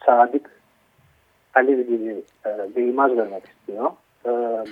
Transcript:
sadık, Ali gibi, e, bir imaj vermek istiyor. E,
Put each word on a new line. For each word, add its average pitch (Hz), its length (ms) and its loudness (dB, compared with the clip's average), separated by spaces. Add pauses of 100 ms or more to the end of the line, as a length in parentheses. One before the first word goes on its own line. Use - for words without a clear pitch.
sadık, 123 440 4 (1040)
Ali 131 320 2
gibi, 113 360 -4 (240)
e, 104 300 -6
bir 123 120 0
imaj 131 280 2
vermek 98 280 -4
istiyor. - 460 -8 (360)
E, 120 40 -2 (420)